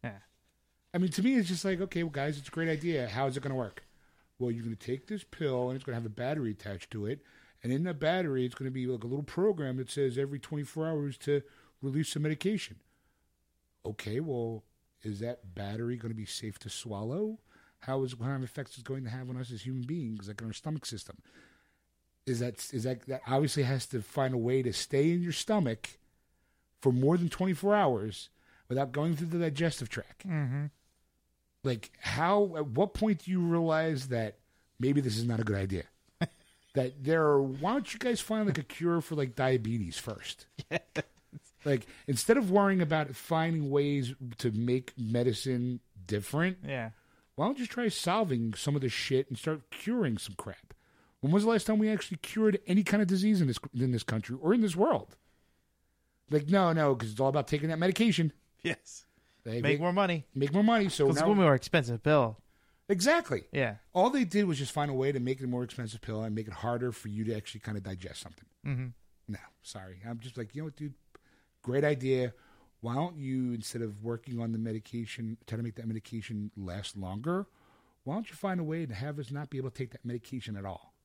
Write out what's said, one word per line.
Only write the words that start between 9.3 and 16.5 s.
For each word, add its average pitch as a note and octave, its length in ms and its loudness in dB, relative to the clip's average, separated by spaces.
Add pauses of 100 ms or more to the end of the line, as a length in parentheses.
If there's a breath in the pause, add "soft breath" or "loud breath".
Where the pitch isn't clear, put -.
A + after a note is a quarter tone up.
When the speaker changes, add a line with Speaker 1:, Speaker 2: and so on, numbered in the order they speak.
Speaker 2:
that C3 140 -6
says C3 260 0
every C#3 220 -2
twenty-four D3+ 480 -6
hours C#3+ 320 -2
to C#3+ 220 2 (400 soft breath)
release C3+ 280 -2
some D3+ 140 -2
medication. D#3 540 -2 (1080)
Okay, G#2+ 340 -6
well, A#2 440 -4 (400)
is G#2 180 -6
that A2+ 340 -8
battery A2 400 -4
gonna A2+ 180 -6
be A2 120 -8
safe - 340 -10